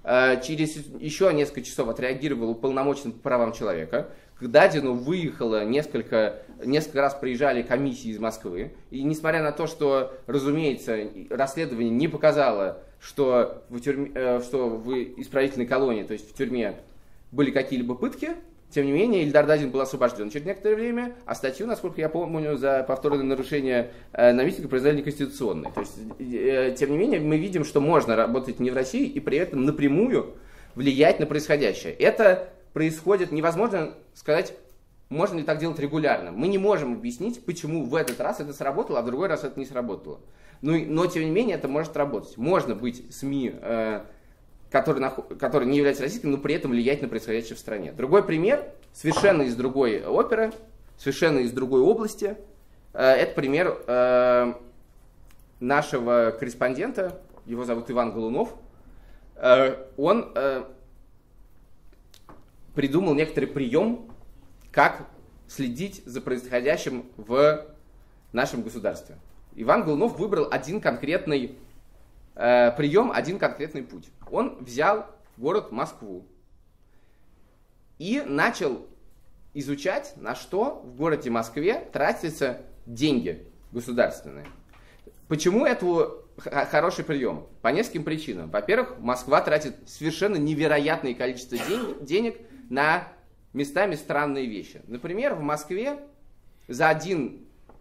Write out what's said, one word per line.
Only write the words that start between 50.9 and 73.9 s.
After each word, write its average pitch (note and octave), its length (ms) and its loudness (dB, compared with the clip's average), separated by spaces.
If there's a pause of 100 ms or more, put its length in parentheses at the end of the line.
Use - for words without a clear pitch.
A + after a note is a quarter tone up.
совершенно C#3 420 2
из A#2+ 120 0
другой B2+ 300 2
области. G#3+ 560 2 (560)
Э, C3 220 6
это D3 180 2
пример, D3 520 0
э, B2 680 4 (1080)
нашего A#2+ 800 2
корреспондента, C3 800 -4 (260)
его A#2 200 -6
зовут A#2+ 260 -4
Иван A#2 220 0
Голунов. A#2 420 -2 (800)
Э, C3 400 6 (220)
он, F#3 380 2
э, C3 280 -2 (2000)
придумал D3 400 2
некоторый D3 340 0
прием, D3+ 640 0 (600)
как - 360 4 (420)
следить C3 560 -6
за B2 160 -10
происходящим B2+ 880 -2 (100)
в C#3 480 4 (640)
нашем B2+ 300 -2
государстве. G#2+ 560 -8 (360)
Иван D#3+ 300 2
Голунов E3 340 0
выбрал F#3 320 0
один C#3+ 300 -4
конкретный, C#3+ 800 -2 (800)
э, A#2+ 360 6
прием, D3 400 2
один D3 260 -2
конкретный - 460 -4
путь. F2+ 240 -18 (240)